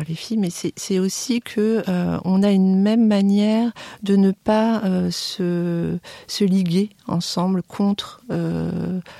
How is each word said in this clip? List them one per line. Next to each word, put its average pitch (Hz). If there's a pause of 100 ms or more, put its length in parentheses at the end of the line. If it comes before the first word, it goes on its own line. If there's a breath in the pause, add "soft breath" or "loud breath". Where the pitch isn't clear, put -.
les 165
filles, 220
mais 190
c'est, -
c'est 185
aussi 214
que, 220
euh, 175
on 185
a 202
une 190
même 220
manière 208 (320 loud breath)
de 202
ne 196
pas, 214
euh, 185
se, 175 (300 loud breath)
se -
liguer 190 (160)
ensemble 180
contre, -
euh, 170 (200 loud breath)